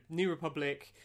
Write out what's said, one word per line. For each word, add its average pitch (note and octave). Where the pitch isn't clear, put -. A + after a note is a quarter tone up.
New F3+
Republic, D3